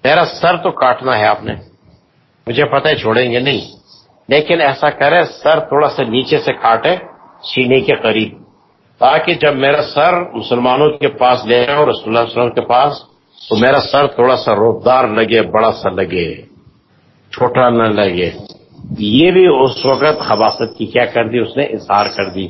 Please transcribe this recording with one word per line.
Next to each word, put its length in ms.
"میرا 200
سر 160
تو 140
کاٹنا 480
ہے 60
آپ 180
نے، 100
مجھے 180
پتہ 220
ہے 80
چھوڑیں 360
گے 80
نہیں، 220
لیکن 340
ایسا 280
کرے 340
سر 160
تھوڑا 300
سا 140
نیچے 340
سے 160
کاٹے 420
سینے 260
کے 140
قریب، 460
تاکہ 340
جب 220
میرا 260
سر 320
مسلمانوں 560
کے 180
پاس 380
لے 200
جاؤ، 200
رسول 0
اللہ 80
صلی 160
اللہ 100
علیہ 120
وسلم 220
کے 80
پاس، 320
تو 60
میرا 240
سر 160
تھوڑا 280
سا 200
روبدار 520
لگے، 340
بڑا 300
سا 180
لگے، 460
چھوٹا 380
نہ 140
لگے۔" 460
یہ 320
بھی 160
اس 380
وقت 340
خباثت 580
کی 80
کیا 200
کر 220
دی 120
اس 180
نے، 60
اظہار 420
کر 240
دی۔ 200